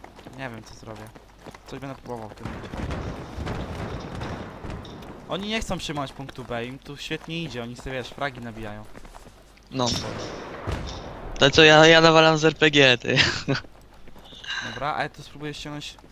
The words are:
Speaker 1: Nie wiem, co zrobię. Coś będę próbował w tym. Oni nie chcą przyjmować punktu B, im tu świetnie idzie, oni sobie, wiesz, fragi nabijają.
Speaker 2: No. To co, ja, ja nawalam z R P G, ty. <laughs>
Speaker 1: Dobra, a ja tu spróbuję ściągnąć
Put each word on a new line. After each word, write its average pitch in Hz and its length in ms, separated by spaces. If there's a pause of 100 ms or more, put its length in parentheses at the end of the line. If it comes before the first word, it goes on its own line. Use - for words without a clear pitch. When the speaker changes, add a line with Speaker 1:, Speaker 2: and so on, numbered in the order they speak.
(380)
Speaker 1:
Nie 135 120
wiem, 110 120
co - 120
zrobię. 110 280 (640)
Coś 135 120
będę 135 180
próbował 113 320
w - 60
tym. 113 120 (2750)
Oni 190 200
nie 220 120
chcą 185 180
przyjmować 143 340
punktu 131 320
B, 117 220
im 131 120
tu 143 180
świetnie 165 460
idzie, 123 200
oni 120 140
sobie, 135 160
wiesz, 127 160
fragi 135 320
nabijają. 110 440 (880)
Speaker 2:
No. 127 160 (1500)
To 139 120
co, 160 120
ja, 156 240
ja 165 140
nawalam 160 380
z 151 60
R 156 120
P 156 140
G, 135 280
ty. 123 180 (760)
<laughs> - 800
Speaker 1:
Dobra, 135 240
a 127 60
ja 147 60
tu - 140
spróbuję 147 320
ściągnąć 147 400 (180)